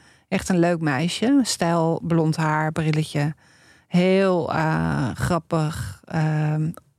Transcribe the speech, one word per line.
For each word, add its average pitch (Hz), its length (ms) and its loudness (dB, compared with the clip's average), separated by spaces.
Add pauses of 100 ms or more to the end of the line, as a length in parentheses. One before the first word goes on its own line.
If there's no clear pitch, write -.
(280)
Echt 190 200 -4
een 185 100 2
leuk 170 220 2
meisje. 170 640 0
Stijl, 170 600 0
blond 160 320 2
haar, 156 360 0
brilletje. 156 600 -2 (520)
Heel, 185 640 2
eh, 160 640 0
grappig. - 880 -4
Ehm, 156 640 -2 (280)